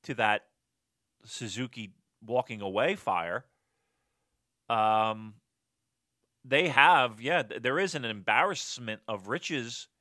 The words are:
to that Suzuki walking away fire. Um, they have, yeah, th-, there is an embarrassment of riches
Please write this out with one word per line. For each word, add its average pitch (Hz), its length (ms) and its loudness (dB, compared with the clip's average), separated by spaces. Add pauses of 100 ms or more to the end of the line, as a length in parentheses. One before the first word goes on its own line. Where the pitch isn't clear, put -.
to - 100 -10
that 107 320 2 (800)
Suzuki 110 680 -10 (340)
walking 117 360 -4
away 107 340 0
fire. 90 480 -4 (1300)
Um, 110 640 0 (1120)
they 143 240 4
have, 135 500 6
yeah, 143 240 0
th-, 117 180 -8
there 131 180 0
is 190 160 -2
an 131 100 -6
embarrassment 113 1000 -2
of 101 200 -6
riches 120 600 -6 (140)